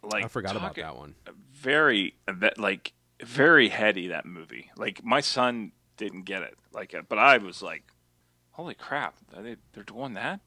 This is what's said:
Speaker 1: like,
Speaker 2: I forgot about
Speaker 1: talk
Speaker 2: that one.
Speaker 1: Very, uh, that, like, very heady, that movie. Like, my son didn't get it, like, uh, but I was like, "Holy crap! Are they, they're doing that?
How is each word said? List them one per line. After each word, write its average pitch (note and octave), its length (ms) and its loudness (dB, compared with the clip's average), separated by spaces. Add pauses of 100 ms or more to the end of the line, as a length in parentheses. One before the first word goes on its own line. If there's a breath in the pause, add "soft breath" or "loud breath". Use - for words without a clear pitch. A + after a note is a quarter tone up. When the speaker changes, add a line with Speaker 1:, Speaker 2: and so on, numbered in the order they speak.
Speaker 1:
like, G#2 220 -2
Speaker 2:
I A2+ 40 -6
forgot G2 280 -4
about F2+ 180 -6
Speaker 1:
talk - 20 -10
Speaker 2:
that D#2 200 -10
one. D2 180 -18 (380)
Speaker 1:
Very, C3+ 640 2 (120)
uh, G2 120 -6
that, G#2+ 200 0
like, G2 340 -2 (300)
very C#3 460 8
heady, F#2+ 400 0
that D#2+ 180 -6
movie. D#2+ 500 -16
Like, G#2 280 -8
my A#2+ 160 2
son A#2+ 520 -2 (240)
didn't F#2+ 280 -8
get F#2+ 180 -8
it, C2+ 120 -12 (180)
like, G2+ 220 -12
uh, D#2 140 -8
but G#2+ 100 -2
I B2+ 200 8
was F#2+ 240 -8
like, E2 220 -10 (680)
"Holy D#3+ 240 -12
crap! C#3 400 -6 (220)
Are F#2 60 -16
they, A#2 140 -14 (160)
they're G#2 120 -18
doing A#2+ 300 -12
that? D#3 320 -6